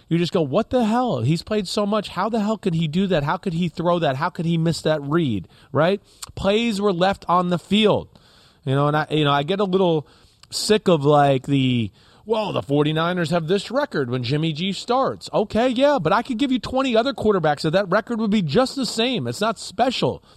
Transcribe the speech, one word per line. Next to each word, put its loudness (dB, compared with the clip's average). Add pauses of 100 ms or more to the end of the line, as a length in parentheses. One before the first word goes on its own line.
you 0
just -2
go, 0
"What -2
the 2
hell? 0
He's 0
played -4
so -2
much. -2
How -4
the -2
hell -2
could -2
he 0
do 0
that? 0
How -2
could -6
he -2
throw 0
that? 0
How -2
could -6
he 2
miss 0
that 0
read?" -2 (240)
Right? 2 (360)
Plays 0
were 2
left 0
on 2
the 0
field. 2 (560)
You 0
know, 2
and 0
I, 0
you 0
know, 2
I 2
get -4
a 2
little 2 (440)
sick 0
of, 4
like, 4
the, 2 (340)
"Well, -2
the -2
forty-niners 0
have -2
this -2
record -2
when -2
Jimmy -2
G -4
starts." -2
Okay, 0
yeah, 2
but 0
I 2
could -6
give 0
you 0
twenty -2
other 2
quarterbacks 0
that 0
that 0
record -2
would 0
be 2
just 0
the -2
same. -2
It's -6
not -2
special. -2 (140)